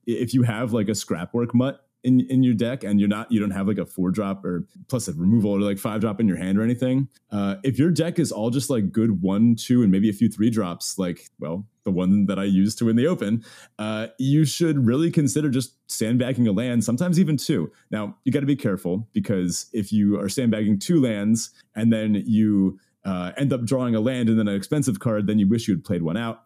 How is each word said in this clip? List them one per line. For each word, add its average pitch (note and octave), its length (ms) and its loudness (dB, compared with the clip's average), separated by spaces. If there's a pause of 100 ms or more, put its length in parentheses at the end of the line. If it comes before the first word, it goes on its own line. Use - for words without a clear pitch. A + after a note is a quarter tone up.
I-, A#2 40 -2
if A2+ 200 -2
you B2+ 120 4
have, A2+ 280 -2
like, G#2 160 0
a G#2+ 60 0
Scrapwork G#2 600 -4
Mutt, C3 300 0 (180)
in, B2+ 180 4 (100)
in C3 120 4
your B2 120 4
deck A#2+ 300 -2
and G#2 140 2
you're G2+ 100 4
not, G#2 220 -2
you A2 100 2
don't G2+ 100 -2
have, G2 180 -2
like, G2 100 -2
a E2+ 80 -4
four F#2 240 -2
drop G2 340 -4
or F2 220 -6 (220)
plus A#2 200 -4
a E2+ 40 -6
removal G2 380 2
or, G2 100 0
like, G2+ 180 -2
five G#2+ 220 -6
drop G#2+ 200 -2
in A2+ 80 4
your F2 80 0
hand F#2+ 220 0
or A2 40 2
anything, B2+ 460 0 (220)
uh, G2 320 -2
if B2 160 0
your D#3+ 120 4
deck D#3+ 280 0
is C#3+ 140 0
all A2 180 -2
just, C3 200 -2
like, G#2+ 200 0
good A2 320 2
one, G#2 320 4
two, B2 280 2
and G2+ 100 4
maybe G2 160 4
a G#2 40 2
few A2 160 2
three G#2+ 220 0
drops, F#2+ 480 -4
like, F2 300 -6 (100)
well, E2+ 280 -8 (180)
the G#2 60 -2
one F#2 360 4
that F#2+ 120 -2
I G2 60 -2
used G2 340 2
to A#2 80 0
win A2+ 100 2
the B2 100 4
Open, A2+ 380 -2 (340)
uh, A2 300 -6 (100)
you C#3+ 260 2
should D3 420 0
really D3+ 240 2
consider D3+ 400 0
just B2+ 240 -4 (160)
sandbagging A#2+ 560 0
a G#2 60 2
land, A#2 320 0
sometimes C#3+ 360 0
even D#3 160 2
two. A#2 340 -2 (200)
Now, G#2 340 -6
you B2 80 -10
gotta C#3 140 -2
be C#3 100 0
careful F#2+ 560 -4
because F#2+ 600 -2
if G#2+ 200 -4
you G#2 280 2
are G2+ 80 -4
sandbagging G#2+ 500 -2
two E3 220 0
lands A2 500 0 (240)
and A2+ 180 2
then G#2+ 340 0
you, G#2 520 2 (240)
uh, F2+ 360 -6
end C#3 120 0
up B2 140 -2
drawing B2 300 0
a A2 60 0
land B2 280 0
and A2+ 100 4
then G#2+ 80 2
an G2+ 80 0
expensive B2 460 -2
card, G#2+ 260 0
then G#2+ 120 2
you G2+ 100 4
wish A2+ 180 0
you G#2+ 80 2
had D#2 80 -2
played F2+ 200 -4
one G2+ 160 -2
out, A#2 280 -8